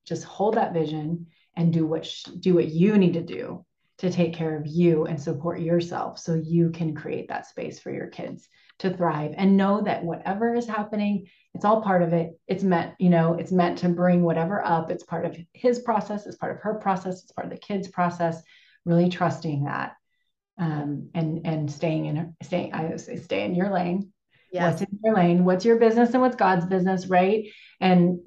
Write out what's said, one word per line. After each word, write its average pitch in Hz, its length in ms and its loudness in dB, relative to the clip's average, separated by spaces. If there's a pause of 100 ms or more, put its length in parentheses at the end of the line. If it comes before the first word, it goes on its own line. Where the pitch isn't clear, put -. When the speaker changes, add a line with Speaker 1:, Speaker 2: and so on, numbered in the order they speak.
Speaker 1:
just - 180 -8
hold 220 320 -2
that 170 180 -2
vision 156 540 -4 (280)
and 170 160 2
do 165 140 2
what 160 180 -4
sh-, - 200 -14
do - 300 -2
what 165 140 4
you 185 300 4
need 175 160 4
to 170 80 -4
do - 420 -10 (340)
to 185 120 -2
take 165 240 0
care 156 240 -4
of 151 80 -8
you 160 400 2
and 156 140 -6
support 165 400 -6
yourself 170 580 -2
so 170 160 -4
you 165 360 2
can 160 240 -4
create 151 340 -8
that - 180 -8
space - 340 -12
for - 100 -12
your - 180 -8
kids - 400 -14 (320)
to 190 100 -2
thrive, 151 460 -2
and 196 220 4
know 202 240 2
that 190 200 -2
whatever 196 520 -4
is 233 120 -2
happening, 208 600 -4 (260)
it's - 140 -4
all 220 160 4
part 190 200 4
of 165 120 0
it. 165 160 0 (160)
It's 190 160 -4
meant, 180 360 0
you 180 120 4
know, 165 240 4
it's 165 180 -6
meant 175 260 2
to 180 120 0
bring 175 320 4
whatever 170 420 0
up. 165 260 0
It's 170 140 -6
part 170 220 -6
of 165 100 -8 (160)
his 240 280 0
process. 208 460 -4
It's - 120 -16
part - 180 -6
of - 60 -18
her 214 140 -2
process. 185 460 -4
It's - 100 -20
part - 140 -10
of 180 60 -12
the - 60 -14
kids' 196 300 -6
process, 170 520 -2 (460)
really 175 240 4
trusting 156 540 -2
that, - 320 -6 (600)
um, 147 560 -4
and, 160 340 -4
and 151 240 -2
staying 160 360 -2
in, 151 360 -4
staying, - 300 -6
I 160 140 -4
would - 140 -6
say, - 160 -12
stay 196 280 -6
in 190 100 -2
your 185 140 0
lane. 180 440 -2 (380)
Speaker 2:
Yes. 170 300 0
Speaker 1:
What's 196 100 -6
in - 140 -10
your 220 100 4
lane? 175 300 6
What's 180 220 2
your 233 100 6
business 233 380 4
and 254 80 4
what's 247 140 2
God's 185 280 2
business, 185 420 0
right? 190 420 2 (320)
And 180 460 4